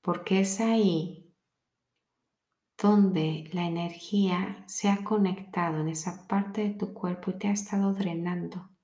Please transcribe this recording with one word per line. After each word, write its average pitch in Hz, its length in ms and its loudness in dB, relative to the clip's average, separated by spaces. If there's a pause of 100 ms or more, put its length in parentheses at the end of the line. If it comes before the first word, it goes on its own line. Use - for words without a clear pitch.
Porque 175 380 2
es 196 220 0
ahí 202 720 2 (1500)
donde 175 720 4
la 175 160 -2
energía 180 960 -2
se - 220 -4
ha 202 160 2
conectado 180 800 0
en 156 80 -2
esa 165 380 -8
parte 202 340 -2
de 208 140 0
tu - 180 -6
cuerpo 180 380 -6
y 190 60 -6
te 202 120 -2
ha - 20 2
estado 196 420 0
drenando. 175 760 -4 (140)